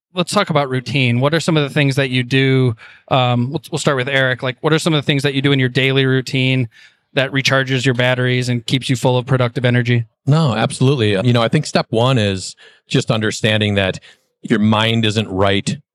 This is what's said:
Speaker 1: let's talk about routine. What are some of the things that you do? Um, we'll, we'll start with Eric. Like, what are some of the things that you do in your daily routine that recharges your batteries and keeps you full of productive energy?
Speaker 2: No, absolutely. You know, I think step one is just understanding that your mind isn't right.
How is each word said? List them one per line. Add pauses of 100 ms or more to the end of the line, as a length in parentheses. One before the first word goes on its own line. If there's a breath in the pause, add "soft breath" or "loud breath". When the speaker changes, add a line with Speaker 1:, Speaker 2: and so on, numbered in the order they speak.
(140)
Speaker 1:
let's
talk
about
routine.
What
are
some
of
the
things
that
you
do? (340 loud breath)
Um,
we'll, (100)
we'll
start
with
Eric.
Like,
what
are
some
of
the
things
that
you
do
in
your
daily
routine (440 soft breath)
that
recharges
your
batteries
and
keeps
you
full
of
productive
energy? (200)
Speaker 2:
No,
absolutely.
You
know,
I
think
step
one
is (320 loud breath)
just
understanding
that (420 soft breath)
your
mind
isn't
right. (180)